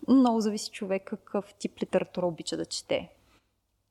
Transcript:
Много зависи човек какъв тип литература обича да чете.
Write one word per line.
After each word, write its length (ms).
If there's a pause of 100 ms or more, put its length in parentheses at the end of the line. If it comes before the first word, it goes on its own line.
Много 340
зависи 300
човек 340
какъв 480
тип 280
литература 460
обича 300
да 80
чете. 440 (800)